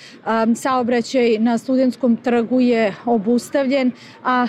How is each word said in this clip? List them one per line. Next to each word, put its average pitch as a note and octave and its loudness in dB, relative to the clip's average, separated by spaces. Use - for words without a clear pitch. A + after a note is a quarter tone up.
A, A3+ 0
saobraćaj A#3+ 0
na A#3 0
Studentskom B3+ 0
trgu A#3+ 0
je A3+ 2
obustavljen, B3 0
a B3 0